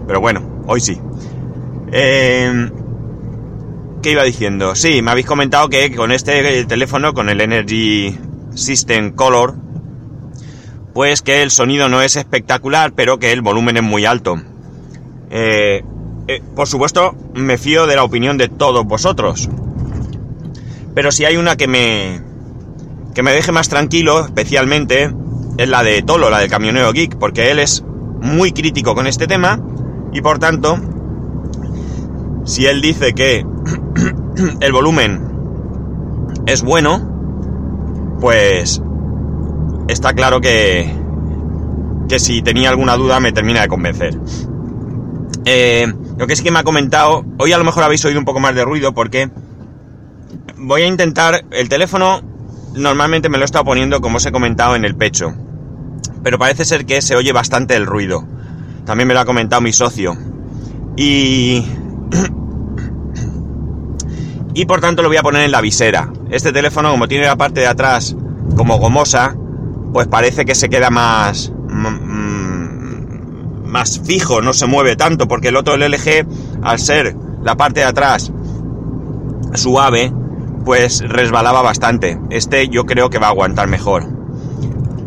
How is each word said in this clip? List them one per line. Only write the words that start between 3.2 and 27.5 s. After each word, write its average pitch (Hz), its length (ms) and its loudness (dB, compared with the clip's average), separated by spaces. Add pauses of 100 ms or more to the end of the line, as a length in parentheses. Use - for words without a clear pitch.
¿qué 151 100 2
iba 147 120 4
diciendo? 101 520 0
Sí, 151 260 2
me 117 100 2
habéis 120 160 0
comentado 143 420 2
que 135 260 2
con 117 160 0
este 135 540 0
teléfono, 131 480 0
con 110 160 0
el 101 100 0
Energy 107 800 0 (340)
System 117 600 -2
Color, 127 420 2 (1400)
pues 143 280 2
que 143 200 2
el 143 80 2
sonido 135 380 2
no 127 140 4
es 135 160 2
espectacular, 135 760 0
pero 127 280 2
que 120 120 2
el 123 100 0
volumen 117 360 2
es 117 60 4
muy 104 200 2
alto. 104 380 0 (880)
Eh, 104 560 2 (420)
eh, 131 160 -6 (100)
por 143 140 0
supuesto, 151 480 0 (180)
me 127 240 0
fío 151 300 2
de 143 80 4
la 135 80 6
opinión 123 340 0
de 123 120 2
todos 123 360 2
vosotros. 107 640 0 (1400)
Pero 143 200 2
si 147 100 0
hay 160 140 4
una 170 180 2
que 135 140 0
me, 107 580 0 (840)
que 123 100 0
me 131 80 4
deje 160 200 2
más 165 160 2
tranquilo, 151 580 2
especialmente, 135 840 2 (460)
es 123 100 2
la 127 140 4
de 107 220 4
Tolo, 151 260 4
la 107 80 6
del 101 140 2
Camionero 110 420 2
Geek, 156 240 -2
porque 202 320 2
él 147 80 2